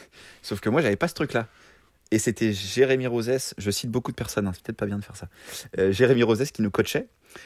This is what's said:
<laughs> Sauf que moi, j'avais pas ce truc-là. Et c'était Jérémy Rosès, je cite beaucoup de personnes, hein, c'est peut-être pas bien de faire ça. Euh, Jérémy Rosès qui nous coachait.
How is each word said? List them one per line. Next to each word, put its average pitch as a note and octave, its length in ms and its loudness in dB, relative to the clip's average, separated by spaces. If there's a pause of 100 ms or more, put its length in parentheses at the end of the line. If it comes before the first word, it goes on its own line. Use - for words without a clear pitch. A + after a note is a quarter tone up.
<laughs> - 340 -20
Sauf G#2 180 -6
que - 100 -2
moi, C3+ 120 2
j'avais G#2 140 2
pas E3 120 0
ce - 60 -6
truc-là. B2 340 -2 (640)
Et A2 100 4
c'était A2+ 320 0
Jérémy B2 560 0
Rosès, A#2+ 520 -2
je G2 120 -4
cite - 200 -4
beaucoup A#2+ 200 -2
de - 60 -8
personnes, - 300 -4
hein, F#2 60 -2
c'est - 100 -20
peut-être A2+ 140 -8
pas G#2+ 100 -4
bien G2+ 120 -4
de G2+ 60 -8
faire - 100 -18
ça. - 140 -14 (480)
Euh, F#2+ 160 4
Jérémy A#2+ 300 6
Rosès A2+ 280 2
qui - 100 -4
nous G#2 100 0
coachait. - 360 0 (380)